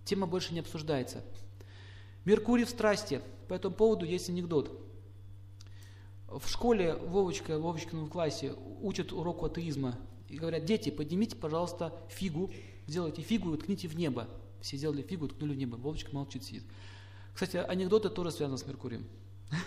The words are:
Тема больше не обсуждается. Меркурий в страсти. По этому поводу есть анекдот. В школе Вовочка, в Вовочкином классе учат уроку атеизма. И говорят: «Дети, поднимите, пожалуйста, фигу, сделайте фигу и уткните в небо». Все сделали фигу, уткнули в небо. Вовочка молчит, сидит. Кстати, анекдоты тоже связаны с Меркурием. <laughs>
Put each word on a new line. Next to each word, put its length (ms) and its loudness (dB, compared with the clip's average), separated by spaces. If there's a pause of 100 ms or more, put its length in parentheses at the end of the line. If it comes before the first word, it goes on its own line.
Тема 200 2
больше 280 0
не 80 -2
обсуждается. 600 -2 (1000)
Меркурий 420 8
в 60 -2
страсти. 500 4 (260)
По 60 -2
этому 220 0
поводу 280 8
есть 260 0
анекдот. 520 2 (1500)
В 200 -4
школе 480 6
Вовочка, 640 2
в 20 -2
Вовочкином 480 -2
классе 460 0 (260)
учат 320 -2
уроку 320 0
атеизма. 500 0 (320)
И 100 -10
говорят: 280 0
«Дети, 240 4
поднимите, 460 2
пожалуйста, 580 0 (160)
фигу, 400 0 (380)
сделайте 340 0
фигу 300 2
и 20 2
уткните 340 0
в 80 -6
небо». 320 0 (320)
Все 180 -6
сделали 260 0
фигу, 220 -2
уткнули 280 -2
в 40 -2
небо. 180 -2
Вовочка 400 -4
молчит, 280 -4
сидит. 200 -8 (720)
Кстати, 220 0
анекдоты 520 6
тоже 220 0
связаны 260 2
с 80 -6
Меркурием. 400 -6 (460)
<laughs> 40 0 (120)